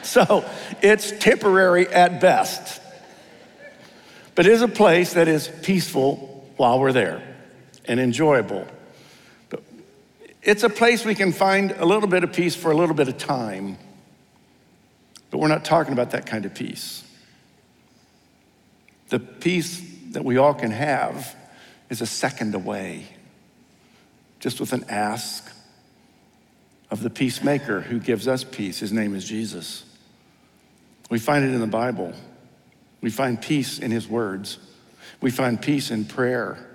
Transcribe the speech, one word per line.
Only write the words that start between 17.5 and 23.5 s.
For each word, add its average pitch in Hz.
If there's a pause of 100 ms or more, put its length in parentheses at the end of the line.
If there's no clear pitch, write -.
The 127
peace - (300)
that 120
we 127
all 143
can 127
have 131 (540)
is 120
a 117
second 110
away, 95 (1300)